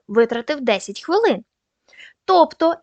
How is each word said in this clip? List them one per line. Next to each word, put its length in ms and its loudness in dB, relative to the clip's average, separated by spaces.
витратив 540 -2
десять 420 -4
хвилин. 400 0
Тобто, 580 2